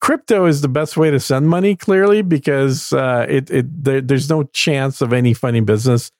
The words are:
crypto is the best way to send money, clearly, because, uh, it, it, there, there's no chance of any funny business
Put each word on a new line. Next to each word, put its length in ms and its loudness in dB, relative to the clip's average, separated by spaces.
crypto 420 0
is 160 2
the 80 0
best 300 -2
way 120 2
to 80 2
send 300 0
money, 260 2
clearly, 460 2
because, 720 -2
uh, 340 0
it, 240 -2
it, 340 -4
there, 180 0
there's 260 0
no 140 0
chance 580 -4
of 140 0
any 180 2
funny 280 -2
business 600 0